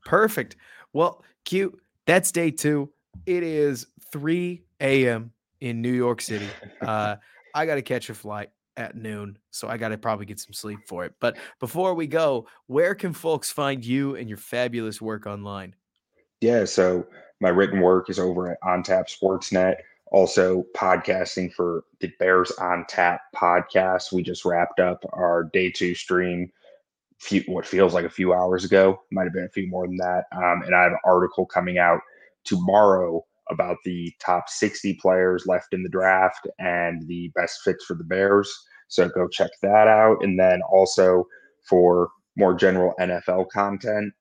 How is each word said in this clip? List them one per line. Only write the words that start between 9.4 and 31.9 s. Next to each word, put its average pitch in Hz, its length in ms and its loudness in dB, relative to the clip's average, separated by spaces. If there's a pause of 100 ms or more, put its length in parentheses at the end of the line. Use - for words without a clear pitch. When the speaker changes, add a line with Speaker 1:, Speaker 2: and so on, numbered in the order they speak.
Speaker 1:
so - 160 -12
I 113 100 -8
gotta 110 200 -6
probably 107 280 -6
get 104 140 -16
some - 140 -18
sleep 107 340 -12
for 87 180 -10
it. - 140 -14
But 120 180 -2 (220)
before 180 340 -4
we 165 140 -6
go, 139 400 -2 (200)
where 175 280 0
can 180 180 -6
folks 160 380 -4
find 139 340 -4
you 135 300 -2
and 113 120 -12
your 104 120 -12
fabulous 117 600 -6
work 107 260 -8
online? 101 480 -12 (640)
Speaker 2:
Yeah, 113 260 2
so 90 400 2 (340)
my 92 100 2
written 95 320 2
work 92 280 4
is 92 80 -6
over 90 320 -2
at 87 140 -8
On 92 180 0
Tap 92 260 0
Sportsnet. 92 680 0 (360)
Also 92 540 4 (100)
podcasting 92 760 -2
for 85 320 -4 (160)
the 87 180 -6
Bears 92 400 4
on 90 300 -2
Tap 87 320 0 (120)
podcast. 92 800 0
We 90 120 -2
just 87 200 -8
wrapped 87 360 -2
up 90 340 0
our 87 400 0
day 92 180 0
two 90 240 -4
stream, 90 560 -2 (680)
few, - 280 -2
what 90 180 -6
feels 92 280 2
like 87 100 0
a 82 60 -6
few 92 240 0
hours 92 320 0
ago. 95 460 4
Might 98 120 -2
have 90 100 -4
been 90 120 -6
a 92 40 -14
few 95 180 -6
more 92 200 -6
than 90 100 -8
that. 90 280 -2 (100)
Um, 90 280 -2
and 90 120 0
I 90 80 6
have 87 80 4
an 87 140 -4
article 90 400 2
coming 90 320 -2
out 85 240 4 (420)